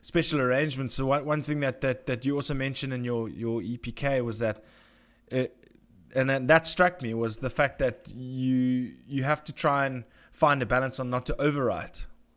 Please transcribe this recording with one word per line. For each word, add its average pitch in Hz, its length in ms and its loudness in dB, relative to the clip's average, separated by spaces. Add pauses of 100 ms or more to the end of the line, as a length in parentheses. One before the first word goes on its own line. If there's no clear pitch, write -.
special 151 400 0
arrangements. 131 540 0
So 139 100 0
one, 139 180 2
one 151 200 0
thing 147 160 -2
that, 135 220 -2
that, 131 260 -2
that 123 180 -4
you 139 100 2
also 143 200 0
mentioned 135 360 -4
in 123 120 -4
your, 117 260 -2
your 113 320 -4
E 117 160 -6
P 117 140 -10
K 139 300 0
was 117 180 -2
that, 110 240 -2 (680)
uh, 127 120 0 (720)
and 131 160 2
then 135 160 0
that 160 180 8
struck 180 380 2
me, 113 100 -4
was 113 240 0
the 131 140 -2
fact 139 260 0
that 127 360 -2
you, 127 800 0 (140)
you 135 160 -2
have 147 200 0
to - 100 -12
try 143 320 2
and 127 180 -6 (280)
find 143 320 4
a - 20 0
balance 127 340 0
on 123 120 -4
not 123 160 -2
to 147 60 0
overwrite. 135 720 0 (320)